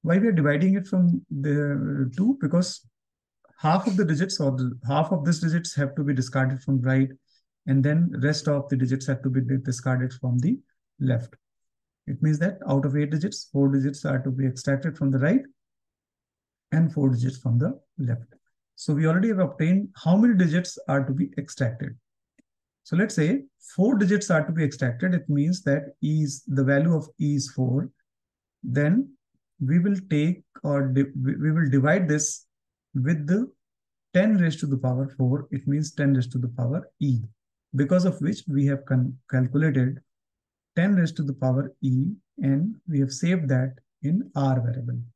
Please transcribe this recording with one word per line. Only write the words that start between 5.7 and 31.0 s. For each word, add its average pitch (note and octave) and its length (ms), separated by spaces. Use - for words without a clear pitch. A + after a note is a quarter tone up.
have C#3 180
to D#3 80
be C#3+ 100
discarded C3 500
from C3+ 180
right, C3 280
and C3+ 180
then D#3+ 260
rest D3 280
of C#3+ 200
the C#3 80
digits C3 300
have C3 160
to C#3 80
be B2+ 100
di-, C3 240
discarded B2+ 480
from B2 260
the F#3+ 200
left. B2 360
It C#3 120
means D3+ 200
that F#3+ 180
out C#3 160
of C#3 120
eight D3 140
digits, D#3+ 420
four C#3 160
digits C#3 360
are C3+ 220
to C3+ 40
be C3 140
extracted C3+ 540
from C3+ 140
the B2+ 80
right G3 220
and D#3+ 200
four C3+ 180
digits B2 280
from A#2+ 200
the A3 200
left. A#2+ 360
So - 200
we D#3 120
already F#3 220
have G3+ 100
obtained F3+ 520
how F3 120
many A#3 180
digits F3+ 420
are C#3 160
to C3+ 80
be F3 260
extracted. - 520
So - 140
let's G#3 180
say F#3 300
four A3 180
digits G3+ 360
are D#3 140
to - 60
be D#3+ 140
extracted. C#3 500
It - 140
means D3+ 340
that C#3 400
E D3+ 220
is, C3+ 240
the C3+ 160
value D3+ 320
of D3 100
E D3 160
is - 180
four. C3 360
Then D3 480
we D3+ 140
will G3+ 160
take D#3 320
or C#3 240
di-, C3+ 160